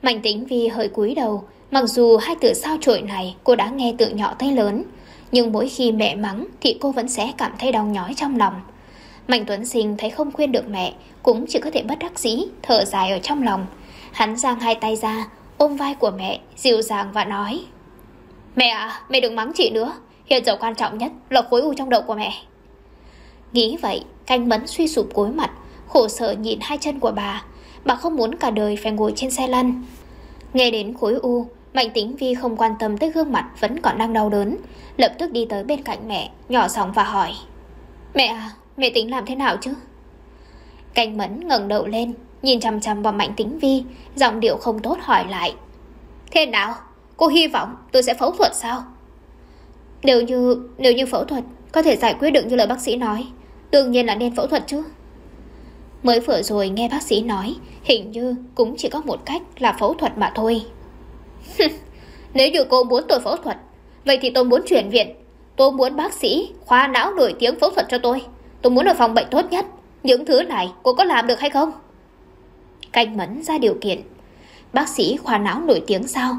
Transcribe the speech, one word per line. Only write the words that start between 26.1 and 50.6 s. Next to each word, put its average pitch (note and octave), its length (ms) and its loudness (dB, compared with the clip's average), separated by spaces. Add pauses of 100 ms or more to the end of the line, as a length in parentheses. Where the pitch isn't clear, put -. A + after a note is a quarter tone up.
nhìn G#3+ 300 -4
hai D4 160 -6
chân C#4+ 220 -6
của A#3 120 0
bà. G3+ 320 -6 (400)
Bà C4 100 2
không D#4+ 220 -4
muốn A#3 180 0
cả C#4 160 -2
đời G#3 260 -2
phải G#3+ 160 -4
ngồi G#3+ 240 0
trên C4 140 -4
xe C4 160 -4
lăn. B3 360 0 (720)
Nghe B3+ 160 4
đến G#3+ 240 -4
khối A3+ 200 0
u, A#3+ 320 -2 (280)
Mạnh A#3+ 200 0
Tĩnh A#3 220 -4
Vi B3+ 180 -2
không B3 220 -4
quan A3 220 0
tâm G#3+ 200 -2
tới D#4 120 0
gương D#4 220 0
mặt - 180 -2 (100)
vẫn A#3 200 -2
còn - 180 0
đang A3+ 140 0
đau G#3+ 180 2
đớn, G#3 260 0 (400)
lập A#3+ 220 2
tức E4 140 -4
đi A#3 160 -2
tới G3+ 160 -6
bên C#4+ 180 -4
cạnh G#3+ 260 -10
mẹ, G3 220 -8 (180)
nhỏ A#3+ 200 2
giọng G3 240 -4
và G#3 120 4
hỏi: G3 280 0 (840)
"Mẹ C4+ 120 4
à, A3 240 -6 (260)
mẹ C4 140 -2
tính A3+ 200 -2
làm B3 160 -6
thế B3+ 80 -8
nào C4 260 -2
chứ?" C4 140 -10 (1200)
Canh A3 220 0
Mẫn G#3 320 -6
ngẩng G#3+ 200 0
đầu G#3 180 0
lên, A#3 280 -4 (280)
nhìn B3+ 180 2
chằm A3 200 -2
chằm G#3 220 -4
vào G#3+ 100 0
Mạnh G3+ 240 -2
Tĩnh A3+ 220 -4
Vi, C4+ 260 2 (320)
giọng A#3 240 2
điệu G#3 160 2
không A3 220 -4
tốt B3 220 -4
hỏi F3+ 280 2
lại: F3+ 260 -6 (760)
"Thế D#4 160 4
nào? A3 280 0 (420)
Cô D#4+ 100 4
hy D#4 200 6
vọng G#3 300 -4 (160)
tôi B3+ 100 6
sẽ B3 120 2
phẫu C4 180 0
thuật - 220 2
sao?" B3 300 -6 (1160)
"Nếu B3 200 6
như, B3 460 0 (100)